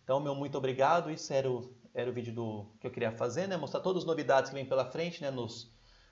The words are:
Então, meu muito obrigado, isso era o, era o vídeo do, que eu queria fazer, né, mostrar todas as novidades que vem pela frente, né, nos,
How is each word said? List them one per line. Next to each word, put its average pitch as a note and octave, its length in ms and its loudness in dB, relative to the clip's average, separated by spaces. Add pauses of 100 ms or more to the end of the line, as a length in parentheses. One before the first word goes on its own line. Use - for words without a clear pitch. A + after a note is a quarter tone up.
Então, C3+ 160 2
meu C#3+ 140 -2
muito C#3+ 220 -4
obrigado, C3+ 540 4
isso - 220 -6
era C3 180 2
o, A#2+ 240 -4 (200)
era B2 160 -2
o - 20 -4
vídeo A#2 200 -6
do, A2 340 -4 (140)
que - 60 -10
eu B2 40 -4
queria A#2 220 -2
fazer, B2 360 -2
né, F#3 80 -2
mostrar C#3+ 240 -4
todas F3+ 220 0
as D3+ 40 -4
novidades C#3 440 4
que C#3 40 -8
vem C3+ 120 -4
pela C3 180 2
frente, E3 380 -4
né, C#3 80 -2
nos, A#2+ 420 -6 (400)